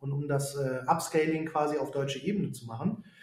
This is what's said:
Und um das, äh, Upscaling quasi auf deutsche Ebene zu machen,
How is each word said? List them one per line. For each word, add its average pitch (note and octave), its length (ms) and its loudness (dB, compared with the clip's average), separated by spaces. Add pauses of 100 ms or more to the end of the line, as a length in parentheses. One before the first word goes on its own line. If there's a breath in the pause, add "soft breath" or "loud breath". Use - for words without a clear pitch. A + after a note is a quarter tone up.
Und C#3 120 -4
um C#3+ 160 -2
das, C#3 260 2
äh, C3 320 0
Upscaling D#3+ 600 2
quasi D3+ 320 2
auf - 120 -2
deutsche C#3 340 -2
Ebene F#3 280 0
zu - 140 -10
machen, A#2+ 380 -4 (180 loud breath)